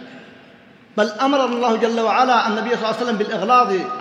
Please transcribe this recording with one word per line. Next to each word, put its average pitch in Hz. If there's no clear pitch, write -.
بل 214
أمر 269
الله 240
جل 226
وعلا 226
النبي 220
صلى 233
الله 214
عليه 220
وسلم 240
بالإغلاظ 214